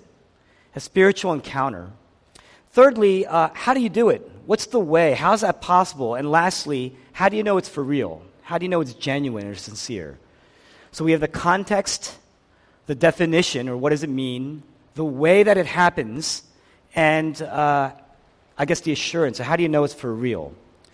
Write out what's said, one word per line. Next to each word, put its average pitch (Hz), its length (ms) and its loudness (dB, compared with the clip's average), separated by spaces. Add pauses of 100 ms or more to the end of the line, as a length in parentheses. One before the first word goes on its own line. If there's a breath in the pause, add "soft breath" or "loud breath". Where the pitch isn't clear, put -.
(760 soft breath)
A 143 40 -10
spiritual 190 520 2
encounter. 127 580 -6 (840 soft breath)
Thirdly, 214 540 6
uh, 160 260 2
how - 220 -2
do 269 60 0
you 233 80 0
do 208 200 2
it? 120 200 0 (180)
What's - 200 -2
the 240 140 0
way? 160 340 2
How's 180 280 2
that 180 180 -2
possible? 151 540 0
And 143 160 -4
lastly, 147 640 0 (160 loud breath)
how 190 160 0
do 208 80 0
you 214 60 -2
know 208 140 2
it's 175 120 -2
for 147 140 -8
real? 110 400 -4 (200)
How 170 160 -6
do 175 60 -4
you 185 40 -4
know 175 120 0
it's 127 120 -6
genuine 135 540 -4
or 101 80 -10
sincere? 92 640 -12 (720 soft breath)
So - 140 -8
we 160 80 4
have 160 80 2
the 151 80 -2
context, - 880 -2 (680 soft breath)
the 147 80 -4
definition, 160 720 2
or 123 80 -6
what 135 140 0
does 151 120 0
it 156 80 -6
mean, 131 540 -6 (300)
the 160 100 -6
way 156 400 4
that 202 120 6
it 175 100 0
happens, 156 760 -2 (520 soft breath)
and, 156 460 2
uh, 143 520 -2 (680)
I 147 60 -2
guess 165 160 -2
the 156 120 -4
assurance. 143 460 -2
So 123 60 -8
how 151 120 0
do 170 60 0
you 165 60 0
know 147 160 2
it's 139 100 -4
for 120 180 -8
real? 110 400 -4 (420 soft breath)